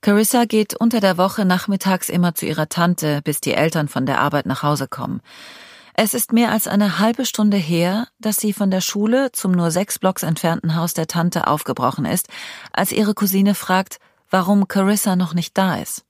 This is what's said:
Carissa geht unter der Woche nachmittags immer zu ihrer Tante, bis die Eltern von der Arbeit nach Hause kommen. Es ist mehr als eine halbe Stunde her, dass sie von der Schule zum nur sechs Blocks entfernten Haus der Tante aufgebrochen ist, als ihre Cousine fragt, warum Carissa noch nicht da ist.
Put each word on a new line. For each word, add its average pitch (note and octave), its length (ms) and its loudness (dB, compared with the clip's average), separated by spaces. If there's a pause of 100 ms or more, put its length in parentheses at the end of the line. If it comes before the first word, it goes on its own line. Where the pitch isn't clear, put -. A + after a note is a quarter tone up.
Carissa G#3+ 440 4
geht G#3+ 300 0
unter A#3 240 2
der G3 180 4
Woche F#3+ 280 0
nachmittags F#3 640 0
immer F3 260 0
zu - 100 -8
ihrer D#3 220 -2
Tante, E3+ 560 0
bis D3+ 160 -4
die - 140 -2
Eltern D#3 340 0
von C3 180 -4
der C3+ 140 0
Arbeit C#3+ 260 0
nach - 180 -4
Hause D3 240 0
kommen. - 340 -8 (760)
Es G#3+ 180 2
ist A#3+ 200 -2
mehr A3+ 180 4
als G#3+ 160 -2
eine G3+ 320 0
halbe A3+ 260 0
Stunde G#3 320 0
her, F3 500 0 (120)
dass G#3+ 180 -2
sie G#3+ 140 -2
von G3 200 0
der F#3 100 0
Schule A#3 500 0
zum - 200 -4
nur F3 180 2
sechs F3+ 300 -2
Blocks F#3 240 0
entfernten E3 520 -2
Haus E3 180 -2
der D#3+ 140 -4
Tante E3+ 400 0
aufgebrochen C3+ 580 -2
ist, G2+ 220 -2 (440)
als - 200 0
ihre G#3+ 220 0
Cousine G3 400 2
fragt, F#3+ 460 -2 (300)
warum F#3+ 380 2
Carissa G3 480 0
noch F3+ 200 0
nicht F3 220 -4
da F#3+ 180 2
ist. - 340 -8